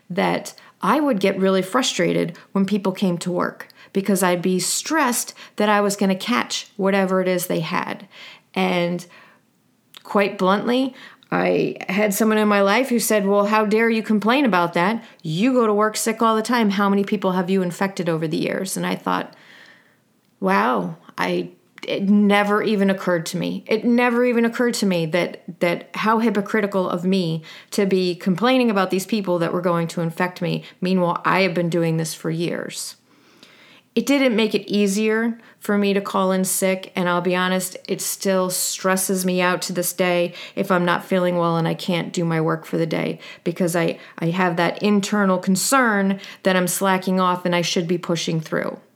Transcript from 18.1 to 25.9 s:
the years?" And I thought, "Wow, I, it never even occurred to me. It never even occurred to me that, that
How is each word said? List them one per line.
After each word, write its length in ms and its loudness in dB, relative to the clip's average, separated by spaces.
the 100 -2
years?" 380 -4
And 80 -4
I 120 -2
thought, 400 -4
"Wow, 560 0
I, 360 -2
it 140 -2
never 640 4
even 260 2
occurred 380 -2
to 100 -6
me. 300 -4
It 180 0
never 400 2
even 180 2
occurred 320 0
to 120 0
me 200 0
that, 360 -2
that 340 -2